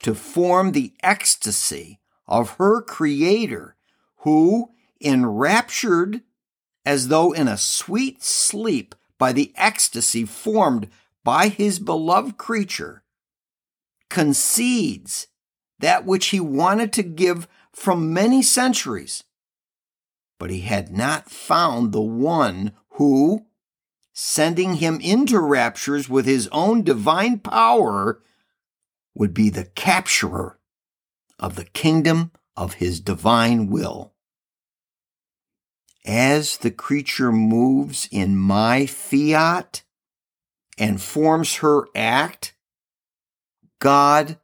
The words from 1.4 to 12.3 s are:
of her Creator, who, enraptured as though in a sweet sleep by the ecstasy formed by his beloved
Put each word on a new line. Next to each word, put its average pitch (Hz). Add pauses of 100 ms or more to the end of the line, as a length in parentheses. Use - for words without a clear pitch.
of 113
her 208
Creator, 160 (400)
who, 165 (280)
enraptured 175 (600)
as 135
though 160
in 156
a 107
sweet -
sleep 202 (220)
by 127
the 143
ecstasy 117
formed 143 (340)
by 156
his 202
beloved 180